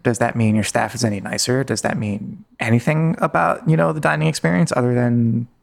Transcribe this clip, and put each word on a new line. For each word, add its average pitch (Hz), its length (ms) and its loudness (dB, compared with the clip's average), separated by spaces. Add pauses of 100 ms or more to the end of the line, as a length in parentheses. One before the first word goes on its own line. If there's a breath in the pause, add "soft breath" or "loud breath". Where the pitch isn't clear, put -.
Does 117 160 0
that 117 160 0
mean 110 220 2
your 104 80 2
staff 113 280 -2
is 120 120 -2
any 104 160 -2
nicer? 123 420 -2
Does 120 200 -4
that - 140 -2
mean 107 480 -6 (140)
anything 151 600 2
about, 165 500 0
you 160 80 4
know, 165 160 2
the 156 80 -4
dining 151 260 0
experience 165 480 0
other 123 180 2
than, 120 540 2 (160)